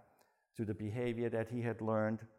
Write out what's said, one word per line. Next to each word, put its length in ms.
to 80
the 80
behavior 560
that 200
he 120
had 200
learned 380